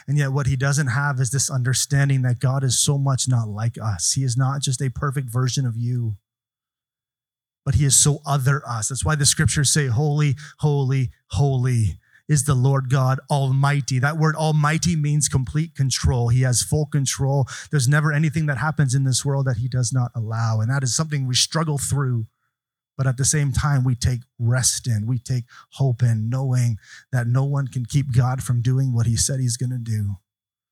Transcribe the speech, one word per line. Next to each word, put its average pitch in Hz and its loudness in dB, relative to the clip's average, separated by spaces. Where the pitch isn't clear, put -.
and 143 0
yet 139 0
what 139 -2
he 139 0
doesn't 139 0
have 139 -2
is 127 0
this - -2
understanding 135 0
that 123 0
God 135 0
is 123 0
so 143 2
much 135 0
not 120 2
like 110 -4
us. 104 -2
He 135 0
is 123 -2
not 135 0
just 135 -4
a 135 -2
perfect 131 -4
version 127 0
of 113 -4
you, 120 -2
but 139 0
he 147 4
is 131 4
so 143 4
other 143 2
us. 117 -6
That's 135 -6
why 156 2
the 143 2
scriptures 151 2
say, 147 2
"Holy, 147 2
holy, 135 0
holy 123 0
is 151 0
the 139 2
Lord 131 2
God 131 2
Almighty." 139 2
That 147 0
word 156 2
almighty 156 2
means 147 0
complete 151 -2
control. 127 0
He 127 4
has 127 0
full 151 0
control. 139 0
There's 135 0
never 151 2
anything 151 0
that 139 -2
happens 143 0
in 139 2
this 131 0
world 139 0
that 127 0
he 127 -2
does 127 -2
not 127 0
allow, 113 -2
and 113 0
that 135 -2
is 120 -2
something 147 -2
we 127 -2
struggle 156 0
through. 127 -2
But 135 0
at 127 0
the 135 0
same 143 2
time, 139 2
we 127 2
take 127 -2
rest 120 0
in, 110 0
we 127 0
take 123 -4
hope 120 0
in, 113 2
knowing 127 0
that 123 -2
no 127 2
one 139 -2
can 123 -6
keep 139 0
God 127 2
from 120 0
doing 131 0
what 117 2
he 113 0
said 135 -2
he's 120 -2
gonna 123 -4
do. 107 -4